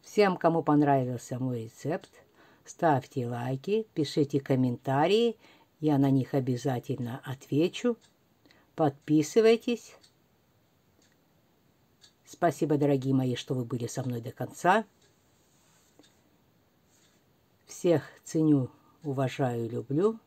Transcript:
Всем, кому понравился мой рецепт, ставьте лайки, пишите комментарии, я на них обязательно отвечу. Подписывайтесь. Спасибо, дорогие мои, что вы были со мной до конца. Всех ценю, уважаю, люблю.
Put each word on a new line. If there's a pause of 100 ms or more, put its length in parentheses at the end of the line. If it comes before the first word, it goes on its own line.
Всем,
кому
понравился
мой
рецепт, (560)
ставьте
лайки,
пишите
комментарии, (440)
я
на
них
обязательно
отвечу. (760)
Подписывайтесь. (2250)
Спасибо,
дорогие
мои,
что
вы
были
со
мной
до
конца. (2750)
Всех (220)
ценю, (320)
уважаю,
люблю.